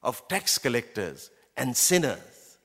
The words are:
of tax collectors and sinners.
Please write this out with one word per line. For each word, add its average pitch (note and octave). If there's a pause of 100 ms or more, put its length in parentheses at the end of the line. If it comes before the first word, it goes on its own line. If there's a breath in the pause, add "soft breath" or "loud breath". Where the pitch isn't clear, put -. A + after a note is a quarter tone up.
of -
tax F#3+
collectors A2 (260 soft breath)
and C3
sinners. -